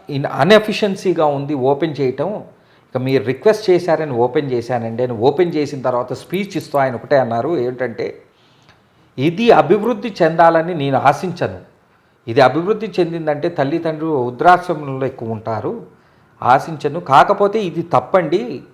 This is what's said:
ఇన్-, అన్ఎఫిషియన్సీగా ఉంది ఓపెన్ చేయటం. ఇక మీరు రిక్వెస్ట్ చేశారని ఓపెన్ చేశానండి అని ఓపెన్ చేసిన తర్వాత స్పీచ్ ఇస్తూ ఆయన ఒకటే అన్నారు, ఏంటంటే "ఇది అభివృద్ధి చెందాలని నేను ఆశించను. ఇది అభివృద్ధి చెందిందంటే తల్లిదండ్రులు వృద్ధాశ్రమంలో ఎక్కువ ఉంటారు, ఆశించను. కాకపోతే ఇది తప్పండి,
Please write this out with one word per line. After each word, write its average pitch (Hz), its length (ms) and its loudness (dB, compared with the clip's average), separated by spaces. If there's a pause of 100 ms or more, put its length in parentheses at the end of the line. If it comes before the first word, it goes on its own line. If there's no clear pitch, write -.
(100)
ఇన్-, 143 160 -4
అన్ఎఫిషియన్సీగా 190 960 2
ఉంది 143 300 -2
ఓపెన్ 143 460 0
చేయటం. 143 360 -2
ఇక - 640 -12
మీరు 127 260 0
రిక్వెస్ట్ 208 460 2
చేశారని 160 420 2
ఓపెన్ 127 400 0
చేశానండి 117 500 -2
అని 123 100 -2
ఓపెన్ 143 420 2
చేసిన 143 280 -4
తర్వాత 123 300 -2
స్పీచ్ 196 440 -8
ఇస్తూ - 220 -4
ఆయన 131 160 0
ఒకటే 135 240 0
అన్నారు, 123 400 -2
ఏంటంటే 123 600 -6 (1000)
"ఇది 170 320 2
అభివృద్ధి 202 720 2
చెందాలని 165 520 2
నేను 139 240 0
ఆశించను. 135 720 -2 (560)
ఇది 117 120 2
అభివృద్ధి 170 600 2
చెందిందంటే 165 480 -2
తల్లిదండ్రులు 160 640 -4
వృద్ధాశ్రమంలో 139 920 0
ఎక్కువ 117 260 -8
ఉంటారు, 113 540 -8 (560)
ఆశించను. 139 580 0
కాకపోతే 202 640 4
ఇది 165 200 -4
తప్పండి, 170 800 -2 (120)